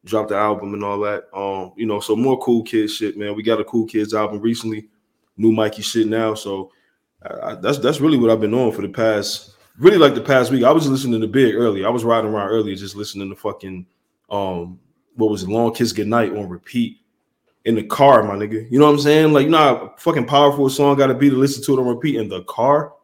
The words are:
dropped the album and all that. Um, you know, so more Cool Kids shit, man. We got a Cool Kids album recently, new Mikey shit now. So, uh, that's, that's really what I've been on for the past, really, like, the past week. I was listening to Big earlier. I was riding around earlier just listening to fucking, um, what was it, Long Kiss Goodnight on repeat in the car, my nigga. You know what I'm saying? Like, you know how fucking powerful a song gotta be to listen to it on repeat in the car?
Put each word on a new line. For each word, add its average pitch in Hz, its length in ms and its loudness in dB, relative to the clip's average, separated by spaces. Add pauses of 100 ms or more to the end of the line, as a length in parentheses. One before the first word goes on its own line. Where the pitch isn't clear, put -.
dropped 104 240 -4
the 101 80 -4
album 104 360 -2
and 104 120 -8
all 101 160 -6
that. 104 240 -6 (100)
Um, 98 420 -8
you 117 80 -6
know, 104 140 -4
so 107 160 -2
more 127 240 0
Cool 120 240 0
Kids 107 320 -4
shit, 101 240 -6
man. 104 160 -8
We 107 80 -8
got 110 180 0
a 104 40 -4
Cool 113 220 -2
Kids 107 280 -4
album 107 260 -4
recently, 113 480 -6 (480)
new 110 140 2
Mikey 110 320 -2
shit 110 240 -2
now. 110 280 -2
So, 98 360 -10 (560)
uh, - 300 -12
that's, 135 220 -2
that's 127 220 0
really 147 180 4
what 113 120 4
I've 107 100 4
been 107 140 0
on 123 160 2
for 98 120 -8
the 101 60 -6
past, 110 680 -4 (240)
really, 180 200 6
like, 143 160 6
the 120 60 -4
past 127 300 2
week. 135 140 2
I 135 80 6
was 160 160 2
listening 131 320 -2
to 110 80 -2
Big 113 260 4
earlier. 104 320 0
I 113 40 0
was 120 140 -2
riding 113 260 2
around 104 180 -4
earlier 107 260 -2
just 95 220 -14
listening 101 340 -10
to 98 60 -14
fucking, 95 500 -10 (440)
um, 92 480 -6 (360)
what 110 160 0
was 98 120 -4
it, 90 60 -8
Long 113 260 0
Kiss 117 180 -2
Goodnight 107 440 -2
on 101 120 -8
repeat 110 500 -6 (680)
in 113 100 0
the 107 100 -4
car, 127 380 6
my 101 120 -4
nigga. 110 360 -6
You 123 80 2
know 147 80 8
what 147 60 6
I'm 147 80 2
saying? 151 320 4
Like, 139 120 4
you 151 60 0
know 165 80 4
how 139 400 2
fucking 151 280 -2
powerful 143 400 4
a 135 40 2
song 143 260 2
gotta 135 180 2
be 139 160 4
to 127 60 0
listen 135 280 0
to 139 100 2
it 131 60 0
on 123 80 0
repeat 120 280 -4
in 110 120 -4
the 92 140 -10
car? 143 600 0